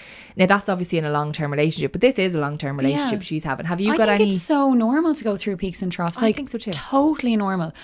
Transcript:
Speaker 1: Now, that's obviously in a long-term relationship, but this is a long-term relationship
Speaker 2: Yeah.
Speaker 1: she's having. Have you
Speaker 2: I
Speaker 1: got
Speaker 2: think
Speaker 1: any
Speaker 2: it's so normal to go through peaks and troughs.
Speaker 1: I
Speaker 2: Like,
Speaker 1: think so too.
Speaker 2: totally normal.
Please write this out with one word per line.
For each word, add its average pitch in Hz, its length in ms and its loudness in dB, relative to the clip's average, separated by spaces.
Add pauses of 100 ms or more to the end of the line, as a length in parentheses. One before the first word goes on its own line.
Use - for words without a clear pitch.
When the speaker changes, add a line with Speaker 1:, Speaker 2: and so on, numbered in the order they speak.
(360)
Speaker 1:
Now, 185 100 4
that's 196 220 2
obviously 180 300 -2
in 156 60 -2
a 147 60 -2
long-term 147 400 -2
relationship, 147 400 0
but 175 100 -4
this 254 200 4
is 185 160 0
a - 20 0
long-term 143 400 -4
relationship 208 400 0
Speaker 2:
Yeah. 180 60 -8
Speaker 1:
she's 156 180 -4
having. 147 240 -4
Have 175 140 -2
you 214 140 2
Speaker 2:
I - 20 0
Speaker 1:
got 220 100 4
Speaker 2:
think 202 140 4
Speaker 1:
any 202 160 4
Speaker 2:
it's 175 80 2
so 277 280 2
normal 262 440 2
to 214 80 -10
go 208 120 0
through 196 200 -4
peaks 185 260 -4
and 180 80 -2
troughs. 170 280 -4
Speaker 1:
I 226 80 2
Speaker 2:
Like, 214 100 2
Speaker 1:
think 269 140 -10
so 226 80 -6
too. 214 120 -8
Speaker 2:
totally 269 640 0
normal. 190 360 0 (120)